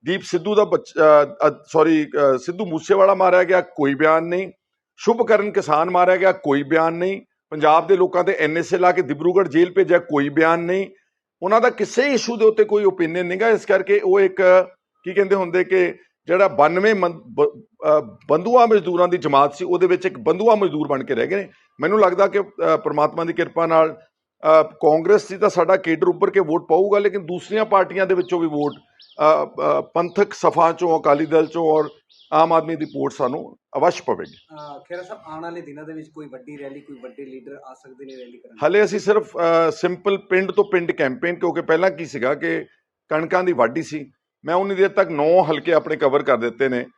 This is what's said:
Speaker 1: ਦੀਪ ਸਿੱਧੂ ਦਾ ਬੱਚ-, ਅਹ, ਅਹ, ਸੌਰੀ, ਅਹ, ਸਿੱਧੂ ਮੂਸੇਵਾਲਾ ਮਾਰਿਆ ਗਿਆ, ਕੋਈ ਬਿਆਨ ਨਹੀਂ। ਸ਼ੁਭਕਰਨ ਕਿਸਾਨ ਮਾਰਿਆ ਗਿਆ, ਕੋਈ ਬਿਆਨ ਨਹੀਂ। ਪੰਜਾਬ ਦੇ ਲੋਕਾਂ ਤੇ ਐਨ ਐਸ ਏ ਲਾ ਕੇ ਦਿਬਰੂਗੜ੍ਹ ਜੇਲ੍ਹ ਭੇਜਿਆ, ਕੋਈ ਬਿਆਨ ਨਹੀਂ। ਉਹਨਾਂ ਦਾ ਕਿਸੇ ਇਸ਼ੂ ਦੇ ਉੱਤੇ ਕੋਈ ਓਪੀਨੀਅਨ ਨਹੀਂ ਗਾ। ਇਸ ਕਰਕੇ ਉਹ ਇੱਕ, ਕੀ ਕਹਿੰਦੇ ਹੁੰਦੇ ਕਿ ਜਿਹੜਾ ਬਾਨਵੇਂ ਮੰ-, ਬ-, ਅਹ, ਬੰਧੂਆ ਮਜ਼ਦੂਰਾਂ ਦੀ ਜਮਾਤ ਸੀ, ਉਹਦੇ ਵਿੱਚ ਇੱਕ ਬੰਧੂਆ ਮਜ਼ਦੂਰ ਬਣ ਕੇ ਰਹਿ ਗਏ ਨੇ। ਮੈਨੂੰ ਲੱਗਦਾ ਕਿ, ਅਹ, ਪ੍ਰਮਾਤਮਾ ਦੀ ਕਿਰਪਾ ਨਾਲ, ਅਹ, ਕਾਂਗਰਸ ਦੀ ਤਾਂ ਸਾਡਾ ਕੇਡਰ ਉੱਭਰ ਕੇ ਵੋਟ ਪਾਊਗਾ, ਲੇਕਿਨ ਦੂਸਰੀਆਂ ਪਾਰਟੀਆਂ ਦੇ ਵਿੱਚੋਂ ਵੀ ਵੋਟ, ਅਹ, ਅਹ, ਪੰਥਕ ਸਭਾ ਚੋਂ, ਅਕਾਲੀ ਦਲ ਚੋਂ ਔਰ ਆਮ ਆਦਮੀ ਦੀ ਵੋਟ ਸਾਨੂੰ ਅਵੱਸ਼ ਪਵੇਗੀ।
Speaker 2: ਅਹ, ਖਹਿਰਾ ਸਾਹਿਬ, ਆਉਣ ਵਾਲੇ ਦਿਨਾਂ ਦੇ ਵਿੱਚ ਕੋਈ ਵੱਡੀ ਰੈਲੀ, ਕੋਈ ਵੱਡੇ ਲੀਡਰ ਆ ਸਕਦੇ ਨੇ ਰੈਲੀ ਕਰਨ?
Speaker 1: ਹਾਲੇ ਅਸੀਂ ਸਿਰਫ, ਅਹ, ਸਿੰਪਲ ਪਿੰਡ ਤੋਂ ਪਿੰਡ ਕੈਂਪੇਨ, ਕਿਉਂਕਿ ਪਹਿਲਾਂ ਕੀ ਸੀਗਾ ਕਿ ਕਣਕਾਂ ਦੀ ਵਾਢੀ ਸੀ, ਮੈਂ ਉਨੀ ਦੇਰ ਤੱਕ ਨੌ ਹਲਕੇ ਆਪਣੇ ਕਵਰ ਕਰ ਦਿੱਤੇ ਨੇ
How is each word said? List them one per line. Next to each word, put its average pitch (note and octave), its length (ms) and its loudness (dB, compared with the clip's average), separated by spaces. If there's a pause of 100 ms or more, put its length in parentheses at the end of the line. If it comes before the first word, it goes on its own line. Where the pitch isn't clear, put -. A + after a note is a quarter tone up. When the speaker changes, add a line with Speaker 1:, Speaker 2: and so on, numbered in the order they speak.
Speaker 1:
ਦੀਪ F#3 180 -4
ਸਿੱਧੂ F3 320 -4
ਦਾ G#3 100 4
ਬੱਚ-, E3 340 -4
ਅਹ, D3+ 500 4
ਅਹ, D3 60 0 (180)
ਸੌਰੀ, D#3+ 320 2
ਅਹ, C3+ 340 0
ਸਿੱਧੂ F3+ 280 -8
ਮੂਸੇਵਾਲਾ F#3+ 480 2
ਮਾਰਿਆ F#3 300 2
ਗਿਆ, F3+ 160 2
ਕੋਈ C#3+ 340 -4
ਬਿਆਨ D#3 300 2
ਨਹੀਂ। F3+ 280 -6 (440)
ਸ਼ੁਭਕਰਨ G#3+ 540 0
ਕਿਸਾਨ E3 400 -2
ਮਾਰਿਆ F3+ 260 4
ਗਿਆ, F#3 160 2
ਕੋਈ C#3+ 300 -2
ਬਿਆਨ D#3+ 320 0
ਨਹੀਂ। F#3+ 280 -6 (280)
ਪੰਜਾਬ D#3 360 2
ਦੇ F#3+ 100 4
ਲੋਕਾਂ F3+ 280 0
ਤੇ F#3+ 140 -2
ਐਨ D#3 200 -2
ਐਸ E3+ 160 -4
ਏ F3 40 -2
ਲਾ F3+ 140 4
ਕੇ F3+ 100 -2
ਦਿਬਰੂਗੜ੍ਹ E3 460 0
ਜੇਲ੍ਹ F3 240 2
ਭੇਜਿਆ, F3 260 2
ਕੋਈ D3 300 -2
ਬਿਆਨ D#3+ 320 2
ਨਹੀਂ। F#3 260 -4 (560)
ਉਹਨਾਂ G#3 180 2
ਦਾ B3 100 2
ਕਿਸੇ A#3+ 420 -2
ਇਸ਼ੂ A#3 240 -4
ਦੇ G#3+ 80 0
ਉੱਤੇ A3 200 4
ਕੋਈ G#3 200 0
ਓਪੀਨੀਅਨ F3+ 420 0
ਨਹੀਂ F#3 140 -6
ਗਾ। A3+ 80 2
ਇਸ G#3+ 180 0
ਕਰਕੇ G3 380 2
ਉਹ F#3+ 160 2
ਇੱਕ, F#3 460 4 (380)
ਕੀ F3+ 100 -8
ਕਹਿੰਦੇ F#3+ 200 2
ਹੁੰਦੇ F3+ 300 -2
ਕਿ F3+ 300 0 (320)
ਜਿਹੜਾ F#3 220 2
ਬਾਨਵੇਂ E3+ 460 2
ਮੰ-, F3 320 -2
ਬ-, C#3 340 -2
ਅਹ, D3+ 560 -2 (120)
ਬੰਧੂਆ A#3 380 4
ਮਜ਼ਦੂਰਾਂ F3+ 420 2
ਦੀ F3 100 -2
ਜਮਾਤ C#3+ 360 2
ਸੀ, F#3 100 -8
ਉਹਦੇ F3 220 0
ਵਿੱਚ F3+ 200 0
ਇੱਕ F3+ 120 -6
ਬੰਧੂਆ F#3 360 2
ਮਜ਼ਦੂਰ D3+ 340 -2
ਬਣ C3 160 -4
ਕੇ B2+ 100 -6
ਰਹਿ A#2 120 -2
ਗਏ F3+ 100 -6
ਨੇ। G3 120 -8 (320)
ਮੈਨੂੰ G3 200 0
ਲੱਗਦਾ F#3 260 2
ਕਿ, G3 120 -2
ਅਹ, E3 400 -2
ਪ੍ਰਮਾਤਮਾ D3+ 460 -2
ਦੀ E3 80 -6
ਕਿਰਪਾ E3 340 -4
ਨਾਲ, D#3+ 360 0 (420)
ਅਹ, D#3 180 6
ਕਾਂਗਰਸ D#3+ 680 0
ਦੀ G3 80 -12
ਤਾਂ G3+ 120 0
ਸਾਡਾ F3 280 2
ਕੇਡਰ E3+ 320 -2
ਉੱਭਰ F#3 220 0
ਕੇ G3 100 0
ਵੋਟ E3 280 -4
ਪਾਊਗਾ, G3 300 2
ਲੇਕਿਨ G3 280 -2
ਦੂਸਰੀਆਂ F3+ 380 -4
ਪਾਰਟੀਆਂ F#3+ 420 0
ਦੇ F#3 80 0
ਵਿੱਚੋਂ F3+ 260 -2
ਵੀ E3 60 -2
ਵੋਟ, D3 280 -4
ਅਹ, - 720 -2
ਅਹ, D3 360 -2
ਪੰਥਕ F#3 500 -2
ਸਭਾ E3+ 400 0
ਚੋਂ, E3 280 0
ਅਕਾਲੀ D3+ 260 0
ਦਲ D#3+ 200 2
ਚੋਂ E3 160 -8
ਔਰ D#3 260 0 (440)
ਆਮ E3 200 2
ਆਦਮੀ D#3+ 240 -2
ਦੀ D3+ 80 -6
ਵੋਟ C#3 280 -6
ਸਾਨੂੰ C#3+ 440 -8 (200)
ਅਵੱਸ਼ E3+ 260 0
ਪਵੇਗੀ। F#2+ 300 -6
Speaker 2:
ਅਹ, D3 460 -20
ਖਹਿਰਾ F3+ 240 -16
ਸਾਹਿਬ, D#3+ 240 -18
ਆਉਣ D#3+ 160 -16
ਵਾਲੇ E3+ 180 -12
ਦਿਨਾਂ D3 240 -18
ਦੇ D#3 80 -16
ਵਿੱਚ D#3 160 -18
ਕੋਈ D3+ 200 -20
ਵੱਡੀ C3 300 -20
ਰੈਲੀ, C#3 220 -16
ਕੋਈ C#3+ 220 -20
ਵੱਡੇ C3 220 -18
ਲੀਡਰ C3 280 -20
ਆ C#3 220 -20
ਸਕਦੇ C3 300 -20
ਨੇ C3 180 -20
ਰੈਲੀ B2 160 -20
ਕਰਨ? A#2+ 240 -20
Speaker 1:
ਹਾਲੇ F#3+ 220 2
ਅਸੀਂ G3 140 -4
ਸਿਰਫ, G#3 380 -2
ਅਹ, E3 340 2
ਸਿੰਪਲ F3+ 480 -4
ਪਿੰਡ F#3 320 -2
ਤੋਂ G3+ 140 0
ਪਿੰਡ F3+ 280 -2
ਕੈਂਪੇਨ, D#3 420 -2
ਕਿਉਂਕਿ E3+ 260 -4
ਪਹਿਲਾਂ E3 300 2
ਕੀ D#3+ 140 -12
ਸੀਗਾ C3+ 300 -4
ਕਿ D#3+ 320 -6 (420)
ਕਣਕਾਂ E3 360 -2
ਦੀ F3+ 80 -2
ਵਾਢੀ B2 300 -2
ਸੀ, C#3+ 280 -14 (340)
ਮੈਂ D#3+ 100 -4
ਉਨੀ G3 200 -2
ਦੇਰ F#3+ 140 0
ਤੱਕ - 220 -2
ਨੌ E3 320 2
ਹਲਕੇ D#3 300 -2
ਆਪਣੇ D#3 240 0
ਕਵਰ C#3 260 0
ਕਰ B2+ 140 2
ਦਿੱਤੇ A#2 320 -2
ਨੇ B2 180 -4 (120)